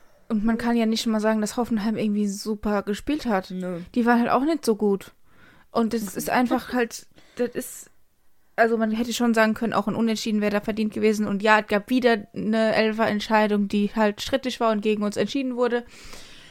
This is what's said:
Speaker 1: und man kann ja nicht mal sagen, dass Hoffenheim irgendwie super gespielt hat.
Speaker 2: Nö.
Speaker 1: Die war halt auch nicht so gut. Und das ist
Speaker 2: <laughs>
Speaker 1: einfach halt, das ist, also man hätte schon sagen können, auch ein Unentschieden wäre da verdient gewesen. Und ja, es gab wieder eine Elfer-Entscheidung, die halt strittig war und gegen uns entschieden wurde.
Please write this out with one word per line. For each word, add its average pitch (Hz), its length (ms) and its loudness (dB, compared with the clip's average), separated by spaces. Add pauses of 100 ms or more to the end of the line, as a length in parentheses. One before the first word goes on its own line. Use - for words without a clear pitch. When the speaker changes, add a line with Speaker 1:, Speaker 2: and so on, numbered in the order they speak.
(280)
Speaker 1:
und 208 160 -2
man 226 140 2
kann 233 180 0
ja 226 100 2
nicht 220 220 0
mal 220 120 0
sagen, 214 200 2
dass 214 160 -4
Hoffenheim 220 400 0
irgendwie 208 320 0
super 208 560 -2
gespielt 254 420 -4
hat. 196 240 0
Speaker 2:
Nö. 185 300 -6 (160)
Speaker 1:
Die 233 100 2
war 240 120 6
halt 233 120 2
auch 254 140 2
nicht 311 200 0
so 220 120 2
gut. 202 360 0 (600)
Und 226 200 0
das 220 220 -6
ist - 160 -4
Speaker 2:
<laughs> - 0 -
Speaker 1:
einfach 247 420 0
halt, 240 340 -2 (300)
das 247 140 -2
ist, - 400 -12 (640)
also 233 240 4
man 220 140 0
hätte 226 200 -2
schon 233 220 2
sagen 220 200 4
können, 226 180 -2
auch 208 160 0
ein 202 80 -2
Unentschieden 220 440 0
wäre 208 120 0
da 208 80 0
verdient 214 340 -2
gewesen. 214 320 2
Und 196 160 -4
ja, 214 180 6
es 214 60 -6
gab 208 240 0
wieder 240 420 2
eine 220 440 0
Elfer-Entscheidung, 214 920 2
die 208 280 0
halt 208 280 0
strittig - 380 -4
war 226 100 2
und 214 120 -2
gegen 214 200 0
uns 208 140 -4
entschieden 254 400 -2
wurde. 240 280 -2 (680)